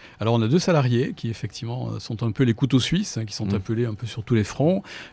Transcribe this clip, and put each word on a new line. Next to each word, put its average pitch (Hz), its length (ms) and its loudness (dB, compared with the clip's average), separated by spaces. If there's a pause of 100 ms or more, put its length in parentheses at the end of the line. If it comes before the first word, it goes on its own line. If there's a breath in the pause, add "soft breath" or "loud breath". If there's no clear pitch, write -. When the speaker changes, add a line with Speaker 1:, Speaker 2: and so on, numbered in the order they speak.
(200 loud breath)
Speaker 1:
Alors 113 160 2
on 117 80 4
a 110 40 2
deux 151 120 4
salariés 135 560 2
qui 120 140 -6
effectivement, 117 600 -8
euh, 107 100 -6
sont - 220 -8
un 117 100 0
peu 135 120 2
les 120 100 6
couteaux 127 260 2
suisses, 185 380 0
hein, 113 80 -4
qui 101 80 -10
sont 107 140 -4
Speaker 2:
Mm. 101 80 2
Speaker 1:
appelés 110 320 -2
un 107 80 -6
peu 117 100 -10
sur 110 180 -8
tous 123 120 0
les 107 80 4
fronts. 175 400 0 (300 loud breath)